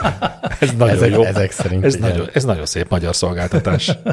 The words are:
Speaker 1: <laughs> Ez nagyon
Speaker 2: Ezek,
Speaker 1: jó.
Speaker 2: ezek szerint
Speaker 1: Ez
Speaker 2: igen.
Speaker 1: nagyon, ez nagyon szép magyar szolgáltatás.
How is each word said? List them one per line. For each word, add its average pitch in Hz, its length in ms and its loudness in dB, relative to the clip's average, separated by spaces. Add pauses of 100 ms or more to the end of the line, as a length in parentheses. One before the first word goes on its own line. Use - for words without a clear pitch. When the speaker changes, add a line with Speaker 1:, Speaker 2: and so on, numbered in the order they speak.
(340)
Speaker 1:
<laughs> - 260 -8
Ez 131 160 2
nagyon 113 180 4
Speaker 2:
Ezek, 92 160 4
Speaker 1:
jó. 107 140 4
Speaker 2:
ezek 95 260 0
szerint 95 340 -2
Speaker 1:
Ez 139 100 4
Speaker 2:
igen. 110 160 0
Speaker 1:
nagyon, 87 220 -2
ez 135 120 0
nagyon 85 220 -2
szép - 220 -4
magyar 87 280 -2
szolgáltatás. 90 760 0 (220)